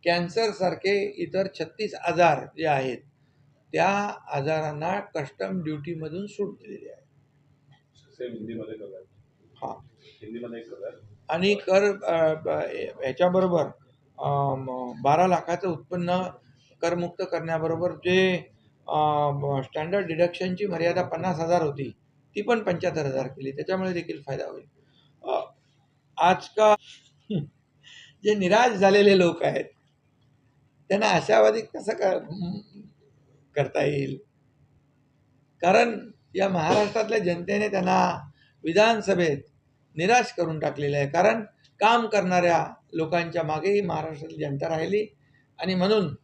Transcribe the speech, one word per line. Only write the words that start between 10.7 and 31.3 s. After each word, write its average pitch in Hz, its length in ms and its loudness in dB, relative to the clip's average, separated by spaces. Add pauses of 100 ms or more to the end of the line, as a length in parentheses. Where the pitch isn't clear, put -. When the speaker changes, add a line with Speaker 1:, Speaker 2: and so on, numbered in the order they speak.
Speaker 1:
आणि 185 260 0
कर, 196 480 2
अ, 160 300 2
ब-, 156 680 -6
याच्याबरोबर, 175 600 2 (560)
अ, 139 360 0
म-, 127 460 -10
बारा 156 260 4
लाखाचं 175 400 0
उत्पन्न 175 540 -2 (600)
करमुक्त 175 500 -2
करण्याबरोबर 165 600 -2
जे, 180 600 0 (360)
अ, - 80 -2 (360)
म-, 143 300 -2
स्टँडर्ड 175 440 -4
डिडक्शनची 175 600 0
मर्यादा 170 360 0
पन्नास 175 380 -2
हजार 170 220 2
होती, 143 300 -4 (440)
ती 202 60 -4
पण 220 220 0
पंच्याहत्तर 170 420 -2
हजार 131 220 -2
केली, 139 240 -10
त्याच्यामुळे 185 420 -4
देखील 170 280 -6
फायदा - 240 -6
होईल. - 200 -14 (580)
अ, - 160 -2 (760)
आजकाल 185 580 4 (1500)
जे 208 120 4
निराश 208 320 4
झालेले 202 500 6
लोक 175 260 4
आहेत, - 220 0 (1200)
त्यांना 202 180 0
आशावादी 214 540 4